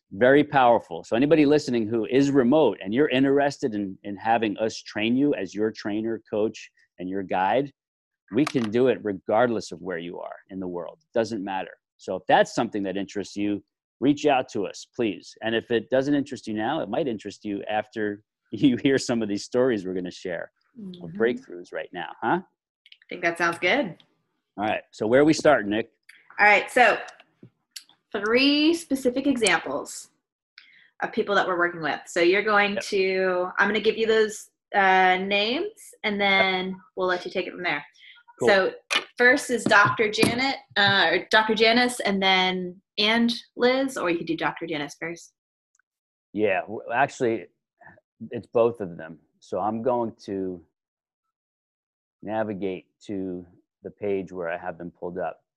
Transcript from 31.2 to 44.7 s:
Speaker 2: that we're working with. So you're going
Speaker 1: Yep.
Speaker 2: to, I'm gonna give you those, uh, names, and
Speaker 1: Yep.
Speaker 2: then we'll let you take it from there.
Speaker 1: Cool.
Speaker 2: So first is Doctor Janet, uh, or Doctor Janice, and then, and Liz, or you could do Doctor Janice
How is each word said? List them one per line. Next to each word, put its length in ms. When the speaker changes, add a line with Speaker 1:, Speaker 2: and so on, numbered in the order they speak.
Speaker 2:
that 120
we're 100
working 240
with. 240
So 160
you're 220
going 320
Speaker 1:
Yep. 100
Speaker 2:
to, 720
I'm 100
gonna 140
give 160
you 100
those, 420
uh, 440
names, 760
and 120
Speaker 1:
Yep. 20
Speaker 2:
then 560
we'll 120
let 180
you 60
take 160
it 40
from 120
there. 220
Speaker 1:
Cool. 80
Speaker 2:
So 260
first 300
is 120
Doctor 460
Janet, 460
uh, 340
or 180
Doctor 240
Janice, 460
and 200
then, 600
and 340
Liz, 400
or 140
you 80
could 80
do 100
Doctor 300
Janice 340